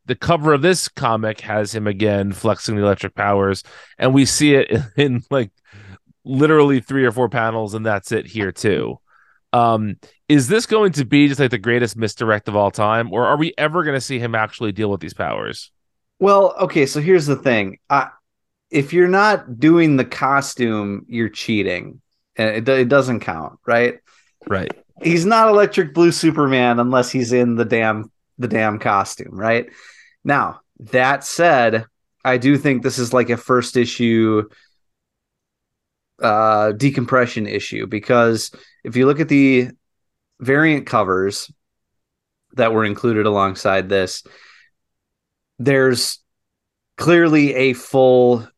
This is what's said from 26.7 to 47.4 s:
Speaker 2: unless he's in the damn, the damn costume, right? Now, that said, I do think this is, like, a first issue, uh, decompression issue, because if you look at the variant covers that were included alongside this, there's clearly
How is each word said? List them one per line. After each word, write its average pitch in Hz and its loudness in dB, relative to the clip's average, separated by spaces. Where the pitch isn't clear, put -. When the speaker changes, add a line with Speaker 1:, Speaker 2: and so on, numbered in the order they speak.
Speaker 2:
unless 123 0
he's 123 -2
in 123 2
the 117 0
damn, 110 -2
the 123 -6
damn 107 -2
costume, 98 -4
right? 113 -4
Now, 120 -2
that 131 0
said, 120 2
I 127 2
do 135 2
think 139 0
this 131 -4
is, 120 -4
like, 120 2
a 117 0
first 123 -2
issue, 113 0
uh, 107 2
decompression 123 -2
issue, 104 -8
because 113 0
if 117 -8
you 127 4
look 143 2
at 151 -2
the 135 4
variant 143 0
covers 95 -2
that 113 0
were 110 0
included 107 -2
alongside 98 -2
this, 95 -2
there's 131 0
clearly 151 4